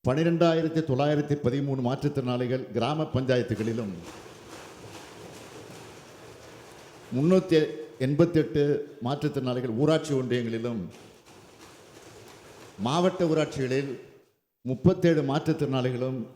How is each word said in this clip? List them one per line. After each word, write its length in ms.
பன்னிரெண்டாயிரத்தி 720
தொள்ளாயிரத்தி 540
பதிமூணு 360
மாற்றுத்திறனாளிகள் 920
கிராம 300
பஞ்சாயத்துகளிலும், 880
முன்னூத்தி 500
எண்பத்தெட்டு 1040
மாற்றுத்திறனாளிகள் 720
ஊராட்சி 380
ஒன்றியங்களிலும், 680
மாவட்ட 460
ஊராட்சிகளில் 760
முப்பத்தேழு 600
மாற்றுத்திறனாளிகளும் 1120